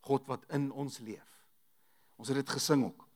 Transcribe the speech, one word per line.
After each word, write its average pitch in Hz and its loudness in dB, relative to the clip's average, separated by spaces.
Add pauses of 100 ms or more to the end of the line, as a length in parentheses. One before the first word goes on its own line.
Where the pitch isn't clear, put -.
God 135 0
wat 123 -6
in 143 0
ons 139 -8
leef. 107 -12 (880)
Ons 117 -4
het 139 2
dit - -4
gesing 139 4
ook. - -10